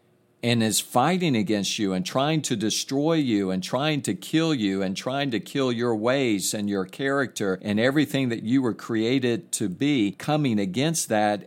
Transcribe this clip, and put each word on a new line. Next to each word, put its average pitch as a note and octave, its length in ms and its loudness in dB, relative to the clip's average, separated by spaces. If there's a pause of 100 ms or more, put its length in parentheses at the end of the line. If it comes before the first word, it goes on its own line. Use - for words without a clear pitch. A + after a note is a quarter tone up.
(420)
and A#2 200 2
is G#2+ 160 2
fighting D#3+ 560 2
against G2+ 440 0
you G2 160 0
and F#2 100 -2
trying D3 380 0
to C3 120 -4
destroy C3+ 600 -2
you A2 360 2
and F#2+ 120 -2
trying C#3+ 400 -2
to A2+ 100 -2
kill D#3+ 400 0
you G2 300 0
and F#2+ 120 -2
trying C3+ 360 -4
to A2 100 -2
kill C3 320 -2
your A#2 240 0
ways A2+ 560 2
and G#2 160 -2
your G2 160 0
character B2+ 800 -2
and G#2 180 0
everything C3+ 480 2
that A#2 140 -4
you B2 180 2
were A#2 140 0
created A#2 760 0
to G#2 200 -2
be, A2 420 2
coming D3 460 0
against A#2+ 500 -2
that, G#2 380 2